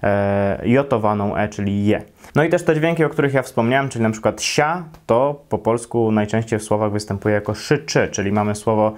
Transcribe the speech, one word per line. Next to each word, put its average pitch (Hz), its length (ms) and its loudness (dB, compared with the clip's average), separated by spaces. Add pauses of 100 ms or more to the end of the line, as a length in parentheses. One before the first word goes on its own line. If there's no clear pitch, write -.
e, 101 600 0
jotowaną 107 720 0
e, 104 100 0
czyli 101 380 -2
je. 104 160 2 (340)
No 147 80 4
i 165 60 2
też 175 140 0
te 165 120 2
dźwięki, 160 280 0
o 151 60 2
których 143 240 0
ja 135 80 2
wspomniałem, 127 480 0
czyli 117 140 -4
na 110 80 2
przykład 110 300 -2
sia, 160 420 0 (220)
to 139 440 2
po 110 80 -2
polsku 113 540 0
najczęściej 110 480 0
w 107 40 -6
słowach 107 280 0
występuje 104 440 -2
jako 104 180 -2
szy, - 240 -2
czy, 131 300 0
czyli 98 240 -4
mamy 104 240 0
słowo 107 420 0